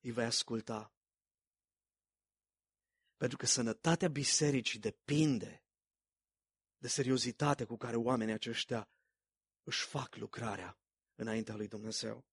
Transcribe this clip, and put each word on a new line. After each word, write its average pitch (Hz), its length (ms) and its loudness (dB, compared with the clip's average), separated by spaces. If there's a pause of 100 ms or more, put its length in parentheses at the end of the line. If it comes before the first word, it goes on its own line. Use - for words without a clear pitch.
Îi 127 80 -6
vei 117 140 0
asculta. 113 680 -2 (2250)
Pentru 123 200 -2
că 123 100 -4
sănătatea 147 640 4
bisericii 139 720 2
depinde 143 840 2 (1120)
de 120 120 -10
seriozitatea 127 800 2
cu 117 100 -8
care 117 200 -4
oamenii 117 380 2
aceștia 113 560 -4 (720)
își - 220 -4
fac - 320 -6
lucrarea 101 600 -8 (360)
înaintea 110 420 -2
lui 104 120 -4
Dumnezeu. 110 640 -6